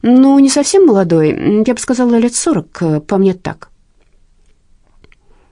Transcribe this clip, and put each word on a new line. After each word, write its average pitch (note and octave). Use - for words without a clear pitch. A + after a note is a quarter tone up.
"Ну, C4
не C#4
совсем D4
молодой. F#3+
Я B3
бы A#3
сказала, A#3+
лет A#3
сорок, -
э, D#3
по G3
мне F#3+
так". -